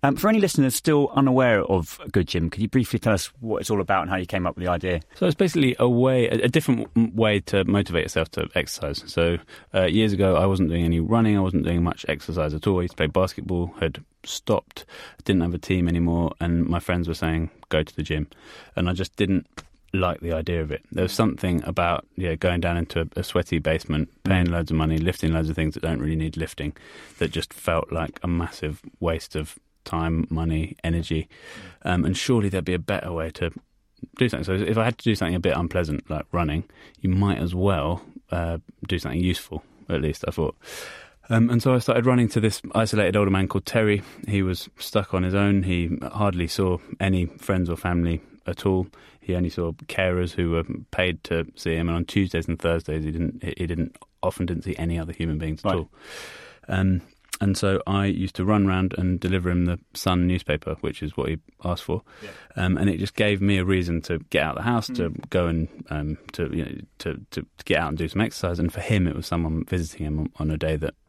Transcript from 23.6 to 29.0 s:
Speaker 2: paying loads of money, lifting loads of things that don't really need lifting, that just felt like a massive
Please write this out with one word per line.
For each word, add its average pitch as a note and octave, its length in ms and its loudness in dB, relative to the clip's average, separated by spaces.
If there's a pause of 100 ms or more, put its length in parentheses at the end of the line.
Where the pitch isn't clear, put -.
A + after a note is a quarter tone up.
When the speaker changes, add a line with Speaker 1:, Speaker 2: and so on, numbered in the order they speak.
Speaker 2:
paying F2+ 260 4
loads E2+ 200 -2
of E2 60 2
money, D#2 220 2
lifting E2 340 0
loads D#2+ 160 0
of D#2+ 80 -2
things D#2 180 0
that - 80 -8
don't D#2+ 180 -2
really D#2 160 -2
need D#2 200 -4
lifting, D2 400 -6 (420)
that E2 140 -2
just - 200 -6
felt - 380 -2
like D#2+ 320 -6
a F2+ 60 -2
massive E2+ 540 -4 (180)